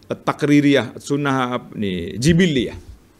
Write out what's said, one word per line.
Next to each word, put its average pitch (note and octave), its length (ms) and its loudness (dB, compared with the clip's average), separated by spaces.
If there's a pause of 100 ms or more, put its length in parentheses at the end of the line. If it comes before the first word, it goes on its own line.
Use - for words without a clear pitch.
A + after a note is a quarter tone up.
(120)
takririyah, C#3+ 880 2
sunnah C3+ 560 -2
apa - 240 -10
ni, F#2 400 -4
jibiliyah. D3 560 2 (440)